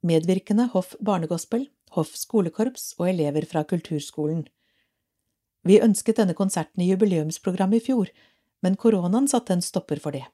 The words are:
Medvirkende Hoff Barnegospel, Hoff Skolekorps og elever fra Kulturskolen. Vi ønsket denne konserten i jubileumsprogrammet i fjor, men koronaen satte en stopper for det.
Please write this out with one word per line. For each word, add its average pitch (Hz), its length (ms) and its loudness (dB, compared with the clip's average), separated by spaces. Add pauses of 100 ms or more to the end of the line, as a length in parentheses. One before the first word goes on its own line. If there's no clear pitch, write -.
Medvirkende 185 720 2
Hoff 185 240 -2
Barnegospel, 196 680 -4 (260)
Hoff 156 240 -4
Skolekorps 214 800 -4
og 180 140 -2
elever 151 340 -2
fra 156 240 -4
Kulturskolen. 156 800 -4 (1120)
Vi 190 160 6
ønsket 220 400 2
denne 180 160 2
konserten 185 480 -4
i 180 80 2
jubileumsprogrammet 190 960 0
i - 80 -12
fjor, 226 180 0 (560)
men 190 160 0
koronaen 220 480 2
satte - 240 0
en 175 80 0
stopper 156 400 -6
for 143 160 -6
det. 131 160 -12